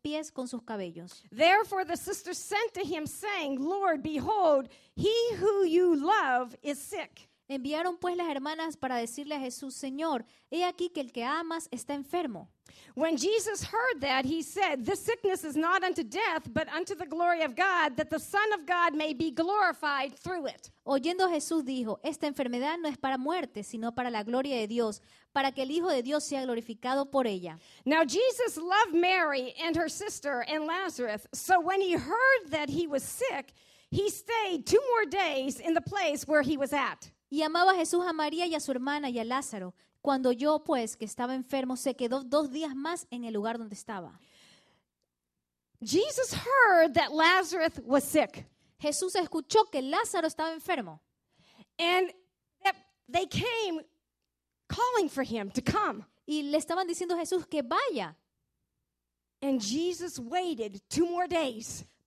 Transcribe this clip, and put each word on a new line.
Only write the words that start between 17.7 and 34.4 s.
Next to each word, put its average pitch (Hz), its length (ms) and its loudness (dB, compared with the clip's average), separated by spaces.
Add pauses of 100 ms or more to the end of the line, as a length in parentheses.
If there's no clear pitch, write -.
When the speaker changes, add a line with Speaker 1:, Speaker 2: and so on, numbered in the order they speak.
Speaker 2:
that 302 140 -2
the 311 80 0
Son 427 340 0
of 320 140 -4
God 349 260 2
may 302 220 -2
be 320 160 -2
glorified 311 840 0
through 349 300 -6
it." - 240 -10 (160)
Speaker 1:
Oyendo 330 420 2
Jesús 320 380 0
dijo, 240 380 -4
"Esta 302 240 -4
enfermedad 269 500 -2
no 330 100 -4
es 277 120 -4
para 269 180 -2
muerte, 269 460 -4
sino 233 320 -6
para 247 160 -2
la 220 100 -4
gloria 254 340 -2
de 220 120 -2
Dios, 220 340 0 (320)
para 269 180 2
que 262 120 -4
el 262 80 -4
Hijo 339 180 0
de 262 140 2
Dios 294 220 0
sea 269 180 -4
glorificado 247 640 -2
por 269 160 2
ella." 180 320 -4 (260)
Speaker 2:
Now 311 220 4
Jesus 453 520 2
loved 359 360 2
Mary 330 640 2
and 330 160 0
her 330 140 0
sister 285 580 -6
and 311 200 -2
Lazarus. 302 680 -4
So 359 260 4
when 370 220 2
he 370 120 2
heard 392 580 4
that 294 180 -2
he 320 160 0
was 285 160 0
sick, 453 520 -4 (360)
he 403 220 2
stayed 403 560 -2